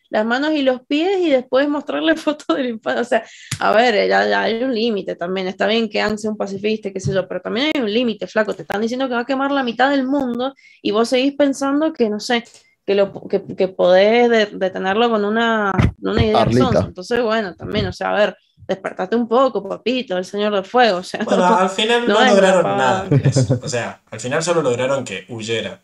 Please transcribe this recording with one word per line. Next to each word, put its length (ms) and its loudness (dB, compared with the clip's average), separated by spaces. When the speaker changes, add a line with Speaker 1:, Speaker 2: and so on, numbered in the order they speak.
Speaker 1:
las 180 -2
manos 260 0
y 100 0
los 240 0
pies 340 0
y 100 0
después 380 2
mostrarle 480 -2
<laughs> 0 -
fotos 400 -4
del 140 -2
infancia. 320 -4
O 20 -8
sea, 200 0
a 120 2
ver, 360 4
ya, 180 2
ya 160 0
hay 220 -2
un 100 -2
límite 400 -2
también. 320 -4
Está 220 -2
bien 200 0
que 120 -4
Aang 180 -2
sea 120 -6
un 60 -6
pacifista 520 -4
y 40 -8
qué 80 -8
sé 140 -4
yo, 140 -2
pero 120 -8
también 340 -2
hay 60 -2
un 120 -2
límite, 340 -2
flaco. 280 -2
Te 80 -14
están 200 -6
diciendo 260 -2
que 60 -4
va 60 -2
a 60 -6
quemar 260 -2
la 100 0
mitad 280 0
del 160 2
mundo 460 -2
y 80 -2
vos 180 2
seguís 280 2
pensando 560 0
que, 180 2
no 80 -4
sé, 260 -2
que, 120 0
lo, 160 2
que, 140 0
que 120 2
podés 600 4
de-, 180 2
detenerlo 640 -2
con 160 0
una, 480 0
una 220 0
idea 180 4
Speaker 2:
Arlita. 280 4
Speaker 1:
sonsa. 160 2
Entonces, 360 -4
bueno, 320 -2
también, 320 -4
o 60 -4
sea, 180 -4
a 80 0
ver, 180 0
despertate 500 -6
un 120 0
poco, 380 2
papito, 520 -4
el 60 -4
Señor 280 -4
del 120 -2
Fuego, 340 2
o 60 -6
sea, 200 -8
Speaker 3:
Bueno, 240 2
Speaker 1:
<laughs> 0 -
no, 80 4
Speaker 3:
al 140 2
final 380 0
Speaker 1:
no 60 4
Speaker 3:
no 80 4
Speaker 1:
es 100 6
una 20 6
Speaker 3:
lograron 280 6
Speaker 1:
pavada. 140 -2
Speaker 3:
nada 60 -8
con 140 4
eso. 380 2
O 60 -10
sea, 320 -6
al 100 -12
final 220 -2
solo 200 0
lograron 420 -2
que 240 -10
huyera. 560 -6